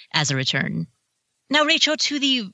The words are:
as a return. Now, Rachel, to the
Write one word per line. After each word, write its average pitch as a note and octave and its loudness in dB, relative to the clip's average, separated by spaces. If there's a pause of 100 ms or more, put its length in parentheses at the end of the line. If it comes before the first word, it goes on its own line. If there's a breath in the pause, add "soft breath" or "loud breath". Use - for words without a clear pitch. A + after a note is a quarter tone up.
(140 loud breath)
as D#3+ 0
a C#3 0
return. C3+ -2 (640)
Now, D4 4
Rachel, D4+ 2
to D4 -2
the C4 0